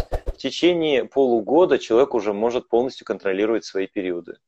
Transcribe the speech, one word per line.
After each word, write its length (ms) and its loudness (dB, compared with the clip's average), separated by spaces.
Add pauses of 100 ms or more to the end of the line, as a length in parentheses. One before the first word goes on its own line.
(280)
в 100 -6
течение 680 0
полугода 760 2
человек 340 2
уже 200 -2
может 360 -2
полностью 360 -2
контролировать 600 -2
свои 220 -6
периоды. 500 -8 (100)